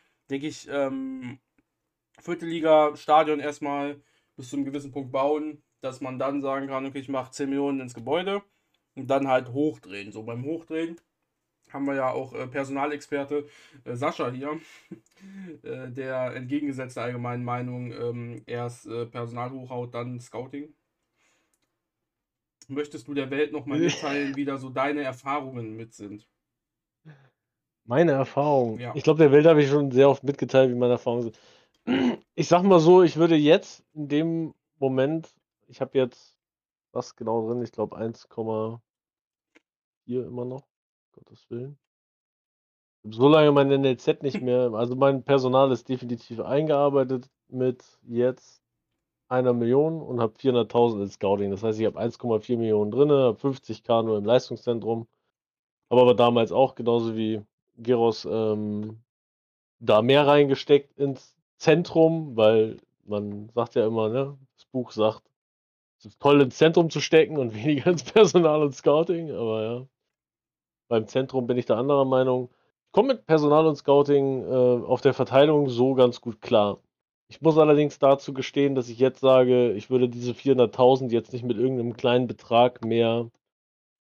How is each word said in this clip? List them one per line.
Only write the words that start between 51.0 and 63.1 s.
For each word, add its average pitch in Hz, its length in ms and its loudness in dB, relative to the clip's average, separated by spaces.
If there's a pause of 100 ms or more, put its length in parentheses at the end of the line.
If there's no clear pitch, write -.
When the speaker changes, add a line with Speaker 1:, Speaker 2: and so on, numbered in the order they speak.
Speaker 2:
in 101 80 -8
Scouting. 101 400 -2
Das 98 100 -6
heißt, 110 180 -4
ich 110 60 -2
hab 101 120 -4
eins 117 200 -6
Komma 113 220 -2
vier 117 180 -6
Millionen 107 320 0
drinne, 135 360 2
hab 110 160 0
fünfzig 131 420 -8
K 117 180 0
nur 113 160 -2
im 101 80 -6
Leistungszentrum. 117 840 -2 (840)
Hab 120 80 4
aber 123 160 6
damals 120 360 2
auch, 127 220 2
genauso 117 420 -2
wie 110 280 -4 (340)
Geros, 117 480 0
ähm, 107 720 -4 (800)
da 113 240 4
mehr 135 240 4
reingesteckt 143 720 4
ins 139 400 -6 (200)
Zentrum, 160 800 0
weil 110 420 4 (280)
man 104 500 -8